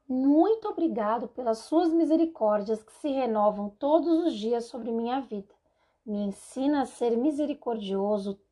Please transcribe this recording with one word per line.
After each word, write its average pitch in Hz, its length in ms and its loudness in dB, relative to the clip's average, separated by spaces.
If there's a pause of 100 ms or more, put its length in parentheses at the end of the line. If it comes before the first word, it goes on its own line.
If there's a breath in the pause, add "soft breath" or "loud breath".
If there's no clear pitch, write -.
muito 302 600 4
obrigado 226 600 -2
pelas 226 300 -4
suas 330 340 0
misericórdias 226 880 0
que - 120 -20
se - 160 -6
renovam 214 600 0
todos 320 560 2
os 277 80 0
dias 226 300 -2
sobre 233 260 -10
minha 233 300 -2
vida. 208 340 -12 (500)
Me 208 200 -6
ensina 262 580 -2
a 240 40 -2
ser 233 300 -2
misericordioso 214 1200 -2 (120)